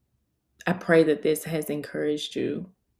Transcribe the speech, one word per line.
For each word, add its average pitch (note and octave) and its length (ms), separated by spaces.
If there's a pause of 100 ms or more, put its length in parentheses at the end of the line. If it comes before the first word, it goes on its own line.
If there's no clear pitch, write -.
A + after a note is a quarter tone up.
(680)
I F3 60
pray E3 320
that D3+ 180
this D#3 220
has D#3 260
encouraged D3+ 640
you. C#3+ 360 (300)